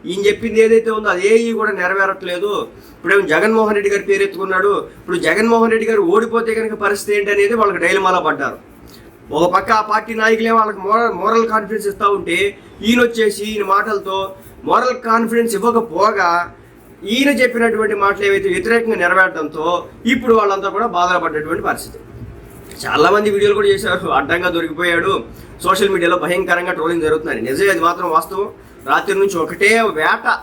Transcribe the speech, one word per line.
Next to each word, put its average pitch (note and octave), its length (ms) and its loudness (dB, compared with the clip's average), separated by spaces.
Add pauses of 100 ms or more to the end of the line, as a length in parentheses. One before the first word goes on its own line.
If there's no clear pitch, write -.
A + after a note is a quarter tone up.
ఈయన G3 200 -4
చెప్పింది G#3+ 360 2
ఏదైతే A3+ 300 4
ఉందో G#3+ 180 -2
అదే A3 420 2
కూడా A3 200 -2
నెరవేరట్లేదు. F#3 960 -2 (240)
ఇప్పుడేమో F#3+ 300 2
జగన్మోహన్ G#3 540 2
రెడ్డి G3+ 140 0
గారి G3 140 0
పేరు G3 200 0
ఎత్తుకున్నాడు. F#3+ 640 -2 (120)
ఇప్పుడు F3 180 -6
జగన్మోహన్ A3+ 540 4
రెడ్డి A3 160 0
గారు A3 140 2
ఓడిపోతే A3+ 540 2
కనుక A3 180 -4
పరిస్థితి G3+ 460 -2
ఏంటి G3+ 120 -2
అనేది G3+ 220 2
వాళ్ళకి G3 320 0
డైలమాలో F#3 340 2
పడ్డారు. C3+ 380 -4 (760)
ఒక F3 200 2
పక్క G3 180 0
ఆ G#3+ 100 4
పార్టీ A3 320 -4
నాయకులే A3+ 380 2
వాళ్ళకి G#3+ 280 2
మోరల్, A3 340 0
మోరల్ A3 340 0
కాన్ఫిడెన్స్ G#3+ 400 -4
ఇస్తా G3+ 200 -2
ఉంటే, F#3+ 500 -2 (240)
ఈయన A#3+ 200 4
వచ్చేసి A3 420 0
ఈయన G#3+ 200 -4
మాటలతో F#3+ 680 -2 (300)
మోరల్ A#3 420 0
కాన్ఫిడెన్స్ A3+ 500 0
ఇవ్వకపోగా, F#3+ 960 0 (500)
ఈయన B3+ 260 0
చెప్పినటువంటి A3+ 680 0
మాటలు G3 300 0
ఏవైతే G3 240 2
వ్యతిరేకంగా A3 460 0
నెరవేరడంతో F3 920 0 (180)
ఇప్పుడు A#3 280 2
వాళ్ళంతా G3+ 360 2
కూడా G3+ 180 -2
బాధలు F3+ 320 0
పడ్డటువంటి D#3 440 -4
పరిస్థితి. - 360 -6 (880)
చాలామంది F#3 420 2
వీడియోలు G3+ 260 0
కూడా G3+ 120 0
చేశారు, F#3+ 420 -2
"అడ్డంగా E3+ 400 -2
దొరికిపోయాడు", E3+ 760 -2 (400)
సోషల్ F#3+ 260 2
మీడియాలో F3 280 0
భయంకరంగా F3 560 -2
ట్రోలింగ్ E3 280 -2
జరుగుతుందని. D#3 400 -2
నిజమే, C3+ 280 0
అది E3+ 100 0
మాత్రం F3 300 -2
వాస్తవం. F#3+ 400 -2 (380)
రాత్రి E3+ 320 0
నుంచి G3 180 0
ఒకటే G3 440 2
వేట. G3 600 0